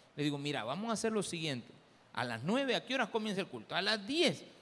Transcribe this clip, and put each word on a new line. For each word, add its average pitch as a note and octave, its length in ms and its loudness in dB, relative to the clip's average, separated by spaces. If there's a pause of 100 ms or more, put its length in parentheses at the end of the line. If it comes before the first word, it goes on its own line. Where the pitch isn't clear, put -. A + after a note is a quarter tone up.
(160)
Le D3 80 -2
digo, C#3+ 140 2
"Mira, C#3 260 -2
vamos F#3 280 -2
a - 20 4
hacer A3 180 0
lo G#3 120 2
siguiente, D#3 480 -2 (420)
a A#2 100 0
las A#2 200 -4
nueve, A#3+ 320 2
¿a E3+ 100 -2
qué - 80 -2
horas B3+ 160 2
comienza G#3+ 320 0
el E3+ 60 -2
culto?". A#2+ 280 -8
"A E3+ 60 2
las G#3 240 0
diez". C4+ 380 2 (180)